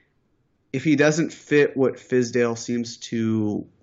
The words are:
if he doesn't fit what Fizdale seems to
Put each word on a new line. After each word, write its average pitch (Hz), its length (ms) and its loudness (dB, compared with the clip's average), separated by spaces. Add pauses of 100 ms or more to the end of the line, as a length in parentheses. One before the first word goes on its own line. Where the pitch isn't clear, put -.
(720)
if 131 120 -6
he 151 100 4
doesn't 151 380 2
fit - 420 2
what 127 220 0
Fizdale 120 600 0
seems 117 400 -8
to 110 720 -4 (160)